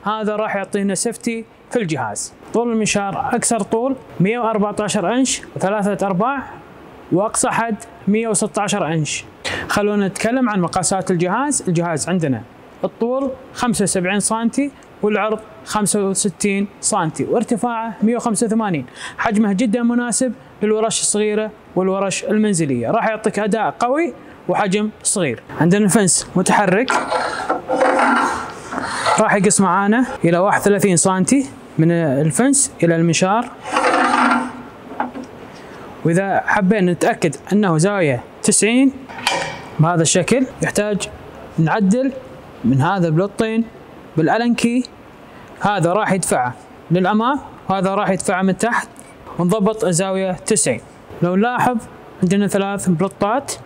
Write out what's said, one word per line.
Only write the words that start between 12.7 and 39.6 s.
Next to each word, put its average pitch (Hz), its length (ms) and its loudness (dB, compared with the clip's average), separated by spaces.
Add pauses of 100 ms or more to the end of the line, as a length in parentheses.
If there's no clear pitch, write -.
الطول 254 460 -2 (240)
خمسة 214 280 0
وسبعين 190 380 0
سنتي، 233 500 -2 (320)
والعرض 214 380 0 (240)
خمسة 208 400 0
وستين 196 640 -2 (120)
سنتي، 175 440 -2
وارتفاعه 226 800 -2
مية 233 140 2
وخمسة 226 300 0
وثمانين. 196 400 0 (320)
حجمه 214 340 2
جدا 240 300 0
مناسب 240 500 0 (300)
للورش 214 380 0
الصغيرة 214 500 0 (260)
والورش 190 480 0
المنزلية، 165 680 0
راح 214 180 0
يعطيك 214 300 -2
أداء 202 320 0
قوي 269 440 0 (340)
وحجم 214 420 0 (120)
صغير. 147 400 -2 (180)
عندنا 190 240 4
الفنس 190 420 2 (100)
متحرك، 196 560 2 (2250)
راح 208 140 4
يقص 202 260 2
معانا 202 460 4 (180)
إلى 170 140 4
واحد 196 220 2
وثلاثين 202 360 4
سنتي 190 540 2 (280)
من 160 120 6
الفنس 165 800 2 (100)
إلى 170 140 4
المنشار. 185 520 2 (2500)
وإذا 170 420 2
حبينا 190 460 4
نتأكد 180 440 0 (160)
أنه 190 260 4
زاوية 165 440 2 (200)
تسعين 240 500 4 (840)